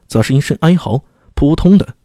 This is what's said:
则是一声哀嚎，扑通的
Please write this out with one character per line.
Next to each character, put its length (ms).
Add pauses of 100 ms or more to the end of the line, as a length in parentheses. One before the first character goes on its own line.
则 140
是 140
一 60
声 180
哀 160
嚎， 300 (280)
扑 220
通 220
的 280